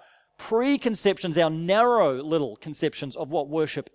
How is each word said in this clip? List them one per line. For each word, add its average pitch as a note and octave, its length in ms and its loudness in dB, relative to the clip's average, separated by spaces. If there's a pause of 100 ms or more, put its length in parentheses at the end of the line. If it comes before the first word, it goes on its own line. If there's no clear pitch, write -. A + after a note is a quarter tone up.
(360)
preconceptions, A3 1000 0
our D#3+ 120 4
narrow F3+ 720 2
little D3 360 -2
conceptions D3 580 -6
of D3+ 160 -8
what D3 180 -2
worship D3+ 460 -4